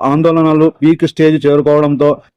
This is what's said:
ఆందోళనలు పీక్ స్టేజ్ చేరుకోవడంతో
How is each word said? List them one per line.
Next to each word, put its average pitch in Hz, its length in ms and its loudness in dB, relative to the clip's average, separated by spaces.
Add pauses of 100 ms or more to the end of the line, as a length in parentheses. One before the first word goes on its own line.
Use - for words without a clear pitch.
(120)
ఆందోళనలు 160 560 0 (140)
పీక్ 160 300 0
స్టేజ్ 156 340 0
చేరుకోవడంతో 147 640 0 (280)